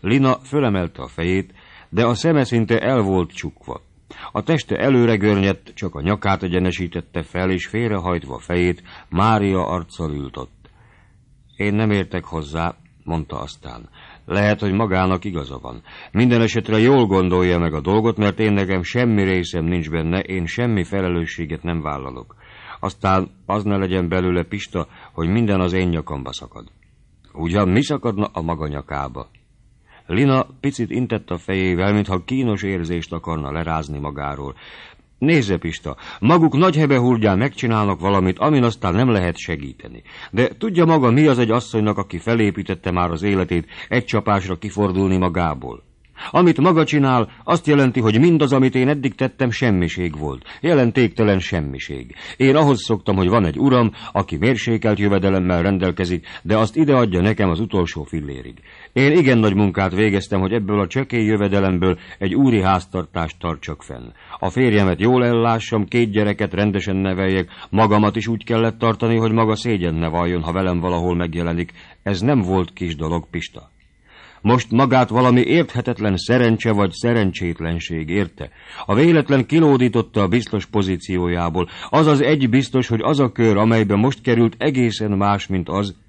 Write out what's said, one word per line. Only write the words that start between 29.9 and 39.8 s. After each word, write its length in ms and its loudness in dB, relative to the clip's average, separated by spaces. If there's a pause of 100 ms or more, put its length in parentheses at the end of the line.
Lina 360 2 (140)
picit 300 -4
intett 400 -4
a 80 -4
fejével, 540 0
mintha 320 -2
kínos 380 -2
érzést 500 -6
akarna 400 -6
lerázni 460 -6
magáról. 560 -10 (640)
Nézze, 400 2
Pista, 380 -8 (240)
maguk 360 4
nagy 200 2
hebehúrgyán 640 2
megcsinálnak 600 -2
valamit, 380 2
amin 240 2
aztán 320 0
nem 160 2
lehet 260 0
segíteni. 680 -12 (280)